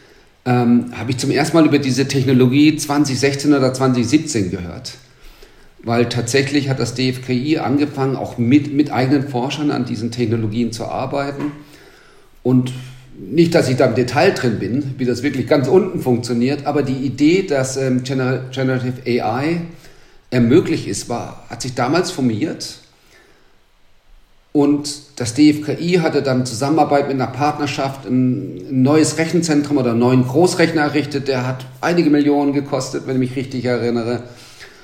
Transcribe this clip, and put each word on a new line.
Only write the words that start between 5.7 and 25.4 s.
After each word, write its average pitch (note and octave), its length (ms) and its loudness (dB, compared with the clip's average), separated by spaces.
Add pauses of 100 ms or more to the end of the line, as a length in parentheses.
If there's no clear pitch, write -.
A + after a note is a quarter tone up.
Weil A#2 280 0
tatsächlich C#3 600 0
hat C3 100 -2
das A#2 140 -4
D C3 160 -2
F B2+ 160 -6
K B2+ 80 -2
I D3 240 0
angefangen, C3+ 580 0
auch - 220 -8
mit, B2+ 340 2
mit C#3 200 0
eigenen C3 360 0
Forschern C#3 440 -4
an B2 140 -2
diesen A#2 260 -6
Technologien A2+ 600 -2
zu A2 140 -8
arbeiten. C#3 680 -6 (880)
Und B2+ 280 2 (520)
nicht, E3 300 2
dass C#3+ 160 4
ich C3 60 0
da C#3 100 4
im A2+ 80 0
Detail B2+ 380 2
drin A2+ 260 -2
bin, B2 400 -4
wie B2+ 80 -4
das A#2+ 160 -2
wirklich C3+ 240 -2
ganz C#3+ 220 2
unten F#3+ 320 2
funktioniert, B2 640 0
aber D3 160 0
die C3 240 -4
Idee, D3 380 2
dass, C3+ 340 -2
ähm, B2+ 260 0
Gener-, C3 480 -2
Generative B2+ 720 -2
A A#2 200 -2
I, E3+ 180 -2 (720)
äh, B2 80 2
möglich C#3 480 2
ist, - 200 -8
war, A2+ 400 -10
hat - 140 -14
sich B2+ 140 -8
damals D3+ 340 0
formiert. B2+ 680 -4 (1700)
Und C#3+ 680 0
das A2 160 -6
D D3+ 160 8